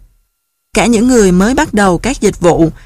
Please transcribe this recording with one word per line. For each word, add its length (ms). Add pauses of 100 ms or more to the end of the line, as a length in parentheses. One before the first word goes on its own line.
(760)
Cả 120
những 220
người 240
mới 220
bắt 200
đầu 240
các 220
dịch 200
vụ 300 (160)